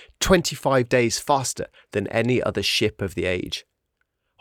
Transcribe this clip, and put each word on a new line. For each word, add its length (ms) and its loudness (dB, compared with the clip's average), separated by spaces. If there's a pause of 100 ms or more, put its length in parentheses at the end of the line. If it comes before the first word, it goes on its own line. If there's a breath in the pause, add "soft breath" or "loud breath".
(200 loud breath)
twenty-five 720 2
days 280 2
faster 500 -2 (240 soft breath)
than 160 -2
any 360 0
other 200 -2
ship 380 -2
of 140 -6
the 80 -4
age. 420 -4 (760)